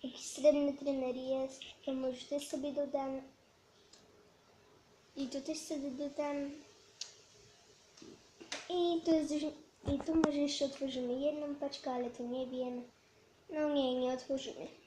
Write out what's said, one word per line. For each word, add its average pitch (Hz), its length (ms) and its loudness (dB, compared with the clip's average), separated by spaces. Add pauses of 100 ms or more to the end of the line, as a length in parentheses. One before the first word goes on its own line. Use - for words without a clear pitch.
jakiś - 220 -10
srebrny 285 480 6
trener 262 420 0
jest, 262 460 -2 (240)
to 269 80 -2
może 262 320 -2
też 285 220 -2
sobie 285 260 -2
dodamy. 269 500 -2 (1900)
I 277 120 -2
to 269 140 -4
też 311 160 -4
sobie 285 340 -4
dodam. 285 600 -2 (2250)
I 349 360 4
to 339 60 6
jest 302 200 4
już, 302 120 0 (500)
i 277 120 0
tu 320 100 2
może 302 220 6
jeszcze 285 280 2
otworzymy 254 540 -2
jedną 294 360 0
paczkę, 285 360 -4
ale 247 180 -2
to 240 140 -8
nie 247 240 -4
wiem. 247 360 -4 (680)
No 302 240 2
nie, 254 260 4
nie 254 140 2
otworzymy. - 540 -4 (200)